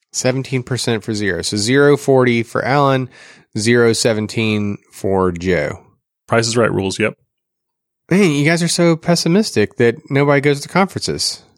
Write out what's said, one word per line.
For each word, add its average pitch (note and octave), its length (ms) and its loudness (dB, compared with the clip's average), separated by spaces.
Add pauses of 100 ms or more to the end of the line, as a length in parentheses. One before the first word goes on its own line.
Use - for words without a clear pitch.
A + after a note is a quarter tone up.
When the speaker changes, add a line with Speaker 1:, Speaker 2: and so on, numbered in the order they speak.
(120)
Speaker 1:
Seventeen B2+ 520 -2
percent A#2 400 -4
for A2+ 100 -6
zero. G2 300 -2
So - 140 -6
zero, C#3 380 4
forty B2+ 480 2
for - 220 -6
Alan, C3+ 420 2 (500)
zero, A#2 360 4
seventeen G#2+ 840 -2 (140)
for F#2+ 400 0
Joe. E2+ 540 -4 (420)
Speaker 2:
Price A#2 200 0
is A2+ 100 -4
Right G#2+ 140 2
rules, G2 280 -2
yep. G#2+ 180 -2 (920)
Speaker 1:
Man, F#3 220 2
you C#3+ 140 0
guys E3 180 0
are E3+ 40 0
so E3+ 300 2
pessimistic E3+ 800 0
that A#2 340 0
nobody C#3+ 320 2
goes C#3+ 200 0
to - 80 -16
conferences. - 720 -4 (140)